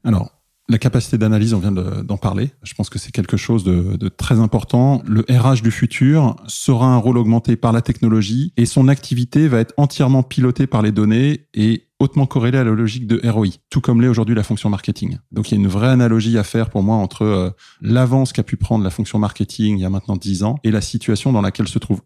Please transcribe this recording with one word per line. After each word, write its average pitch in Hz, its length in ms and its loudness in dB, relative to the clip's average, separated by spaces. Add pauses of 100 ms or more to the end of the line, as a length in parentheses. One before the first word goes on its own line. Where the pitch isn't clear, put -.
Alors, 101 300 -2 (380)
la 113 80 4
capacité 120 400 0
d'analyse, 110 340 2
on 107 60 0
vient 98 140 -2
de, 95 280 -4
d'en 101 160 -6
parler. 101 360 -4 (100)
Je - 100 -18
pense - 160 -6
que - 100 -8
c'est - 140 -14
quelque 98 240 -2
chose 110 280 0
de, 92 340 0
de 101 100 -4
très - 320 0
important. 123 640 0
Le 107 220 0
R 127 260 4
H 113 80 0
du 113 80 2
futur 131 640 2 (100)
sera 127 400 0
un 127 100 4
rôle 120 220 2
augmenté 113 380 2
par 117 160 0
la 117 100 2
technologie 113 720 0
et 120 80 4
son 131 240 4
activité 135 580 0
va 120 140 2
être 117 160 -4
entièrement 135 460 2
pilotée 127 440 0
par 110 140 0
les 107 100 2
données 110 640 0
et 110 300 0 (180)
hautement 139 260 0
corrélée 127 320 0
à 127 60 2
la 110 80 2
logique 113 340 -2
de 113 200 0
R 113 100 0
O 110 80 2
I, 92 160 -4 (100)
tout 117 100 -2
comme 117 200 2
l'est 123 80 4
aujourd'hui 117 260 0
la 107 80 0
fonction 107 260 -4
marketing. 95 500 -6 (140)
Donc, 107 180 -4
il - 40 0
y 104 40 2
a - 20 2
une 98 80 2
vraie 101 200 0
analogie 117 500 2
à 104 60 0
faire 110 260 -4
pour 104 120 -2
moi 107 140 0
entre, 98 260 -4
euh, 95 280 0 (320)
l'avance 127 500 2
qu'a 117 100 -2
pu - 140 -4
prendre 110 280 0
la 95 60 -2
fonction 107 280 -4
marketing 104 600 -2
il 95 40 -2
y - 20 -2
a 92 60 -2
maintenant 95 260 -4
dix 92 280 -4
ans 113 200 -2
et 113 60 0
la 107 100 0
situation 110 520 -2
dans 113 80 2
laquelle 101 280 -2
se - 100 -2
trouve - 280 -4